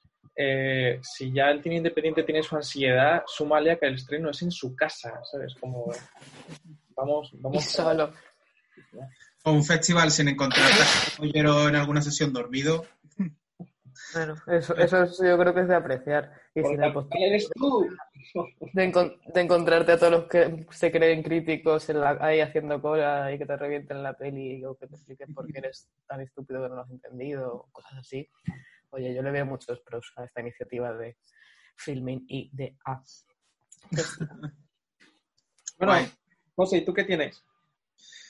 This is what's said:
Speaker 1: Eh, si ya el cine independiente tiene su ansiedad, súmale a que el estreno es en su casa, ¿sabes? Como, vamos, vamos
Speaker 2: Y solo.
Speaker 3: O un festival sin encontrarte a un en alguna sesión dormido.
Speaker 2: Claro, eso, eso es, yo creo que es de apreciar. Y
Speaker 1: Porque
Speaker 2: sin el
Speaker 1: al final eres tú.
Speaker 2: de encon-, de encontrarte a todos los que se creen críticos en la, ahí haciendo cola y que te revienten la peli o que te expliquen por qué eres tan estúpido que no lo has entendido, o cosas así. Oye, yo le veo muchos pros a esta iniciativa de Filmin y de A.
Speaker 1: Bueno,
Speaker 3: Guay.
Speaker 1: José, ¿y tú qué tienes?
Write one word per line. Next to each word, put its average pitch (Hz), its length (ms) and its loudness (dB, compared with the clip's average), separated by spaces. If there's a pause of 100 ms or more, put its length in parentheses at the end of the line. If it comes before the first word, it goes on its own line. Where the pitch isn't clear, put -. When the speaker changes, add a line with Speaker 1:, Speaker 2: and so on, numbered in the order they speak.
(380)
Speaker 1:
Eh, 135 680 0
si 131 300 -10
ya 139 160 4
el 147 120 2
cine 165 140 -4
independiente 160 480 0
tiene 156 180 0
su 156 140 -4
ansiedad, 139 720 2
súmale 151 440 2
a 170 60 2
que 151 100 0
el 131 80 0
estreno 147 340 -6
es 143 120 -8
en 175 100 -4
su 127 240 -8
casa, 123 540 -6
¿sabes? 131 260 -12
Como, 120 360 -10 (1040)
vamos, 143 400 -2
vamos 143 300 -4
Speaker 2:
Y - 20 -6
solo. 160 440 0 (1300)
Speaker 3:
O 156 80 2
un 147 120 6
festival 165 480 4
sin 147 180 2
encontrarte 139 520 4
a - 400 2
un 151 480 4
en 147 60 2
alguna 147 260 2
sesión 147 320 0
dormido. 135 520 -2 (1300)
Speaker 2:
Claro, 156 240 -6 (120)
eso, 170 300 0
eso 180 260 6
es, 175 160 -2
yo 180 180 6
creo 175 160 4
que 180 80 2
es 180 60 2
de 180 80 6
apreciar. 147 560 -2 (220)
Y 156 80 -2
Speaker 1:
Porque 143 140 0
Speaker 2:
sin 143 80 0
el 151 60 4
Speaker 1:
al 147 40 -8
final 170 360 0
eres 208 240 0
tú. 254 340 2 (840)
Speaker 2:
de 190 180 2
encon-, 175 280 2 (140)
de 180 80 4
encontrarte 170 520 4
a 170 60 6
todos 170 120 6
los 170 140 4
que 165 460 2
se 165 200 0
creen 160 320 4
críticos 160 640 -2
en 151 120 0
la, 143 200 0
ahí 156 200 4
haciendo 147 400 -2
cola 147 520 0
y 143 40 -8
que 147 80 -8
te 143 120 -6
revienten 143 460 -8
la 135 100 -8
peli 131 520 -10
o 135 100 -10
que 131 120 -20
te 147 80 -20
expliquen 135 380 -20
por 135 180 -14
qué 139 80 -12
eres 135 300 -12 (180)
tan 139 140 -12
estúpido 131 420 -12
que 127 60 -8
no 127 60 -14
lo 123 60 -12
has 123 100 -16
entendido, 127 640 -10
o - 180 -16
cosas - 280 -20
así. 135 300 -14 (640)
Oye, 127 220 -8
yo 127 80 -6
le 139 100 -4
veo 143 140 -2
muchos 123 360 -10
pros - 340 -14
a 123 80 -14
esta 120 160 -14
iniciativa 120 540 -8
de 117 240 -12 (580)
Filmin 131 540 -8
y 135 240 -10
de 135 320 -12
A. 131 160 -8 (2750)
Speaker 1:
Bueno, 190 160 4
Speaker 3:
Guay. - 180 2 (440)
Speaker 1:
José, 185 220 2
¿y 165 80 0
tú 180 80 -2
qué 190 100 0
tienes? 170 400 -4 (880)